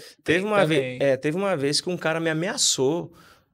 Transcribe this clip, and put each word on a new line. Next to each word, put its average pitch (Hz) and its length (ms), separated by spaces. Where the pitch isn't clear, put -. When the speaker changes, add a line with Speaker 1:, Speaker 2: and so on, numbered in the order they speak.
Speaker 1:
Teve 180 220
uma 208 200
ve-, 160 100
Speaker 2:
também. 127 260
Speaker 1:
é, 139 160
teve 151 200
uma 190 200
vez 139 240
que - 80
um 180 80
cara 160 240
me 165 80
ameaçou 160 840